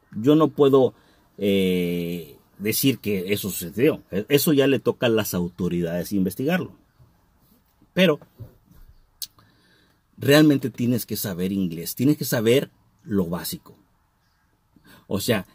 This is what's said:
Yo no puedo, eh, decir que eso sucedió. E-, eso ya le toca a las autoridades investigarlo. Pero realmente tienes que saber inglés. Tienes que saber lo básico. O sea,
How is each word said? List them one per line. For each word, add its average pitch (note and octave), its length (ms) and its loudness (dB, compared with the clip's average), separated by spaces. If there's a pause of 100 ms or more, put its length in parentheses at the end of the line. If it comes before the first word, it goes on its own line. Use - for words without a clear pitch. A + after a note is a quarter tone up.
(140)
Yo A#2+ 200 2
no D#3 140 4
puedo, C3+ 460 4 (440)
eh, F2 1000 -2 (220)
decir A2 400 0
que G2 340 -4
eso G2+ 180 -4
sucedió. F#2 600 -2
E-, C3+ 180 -6
eso D3 240 2
ya C3+ 140 4
le C3+ 120 2
toca - 280 -2
a A#2 40 2
las A2 220 0
autoridades F2 800 -4
investigarlo. G#2+ 640 -4 (1160)
Pero F3 260 2 (2000)
realmente C#3 540 4
tienes A#2+ 360 -2
que G#2+ 100 -8
saber F#2 360 -4
inglés. E2+ 420 -4
Tienes C#3+ 220 2
que C#3+ 80 -6
saber B2 460 2 (320)
lo F#2+ 240 0
básico. E2+ 500 -10 (1300)
O G2 140 -4
sea, G2+ 340 -2